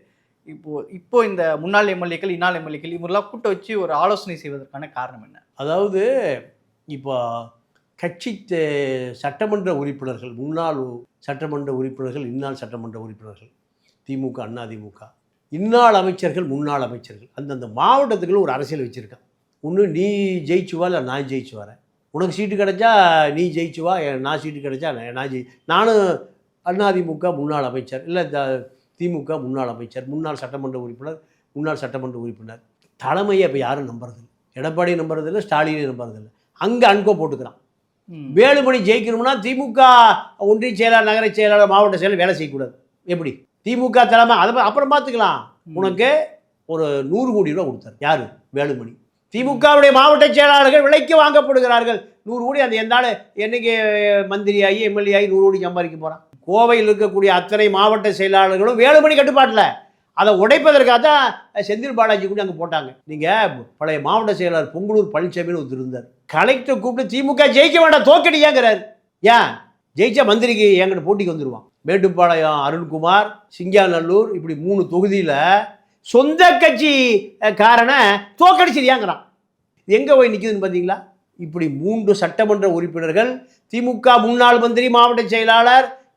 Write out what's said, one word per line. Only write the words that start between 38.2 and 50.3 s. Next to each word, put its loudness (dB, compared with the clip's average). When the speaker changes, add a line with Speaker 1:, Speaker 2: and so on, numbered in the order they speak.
Speaker 2:
வேலுமணி 4
ஜெயிக்கணும்னா 0
திமுக -4
ஒன்றிய 0
செயலாளர், 4
நகர 0
செயலாளர், 4
மாவட்ட 4
செயலாளர் -2
வேலை 2
செய்யக்கூடாது. -10
எப்படி? -6
திமுக 2
தலைமை, 4
அதை 0
ப-, 0
அப்புறம் 0
பார்த்துக்கலாம். -2
Speaker 1:
ம். -16
Speaker 2:
உனக்கு -2
ஒரு -4
நூறு -4
கோடி -2
ரூபா -6
கொடுத்தாரு. -16
யாரு? -2
வேலுமணி. -6
திமுகவுடைய 4
மாவட்ட 6
செயலாளர்கள் 6